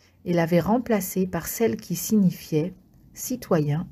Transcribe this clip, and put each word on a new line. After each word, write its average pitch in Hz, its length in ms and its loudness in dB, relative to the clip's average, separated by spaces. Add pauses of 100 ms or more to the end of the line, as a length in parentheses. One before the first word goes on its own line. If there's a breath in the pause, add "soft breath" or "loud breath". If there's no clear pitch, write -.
(260 soft breath)
et 175 80 -2
l'avait 170 260 4
remplacée 190 680 0
par 170 200 -6
celle 226 300 -2
qui - 180 -6
signifiait « 180 760 2 (400)
citoyen 160 800 -2